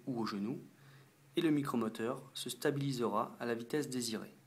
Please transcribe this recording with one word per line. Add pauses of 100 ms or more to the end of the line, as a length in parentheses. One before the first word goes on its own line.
ou
au
genou (760)
et
le
micromoteur
se
stabilisera
à
la
vitesse
désirée. (120)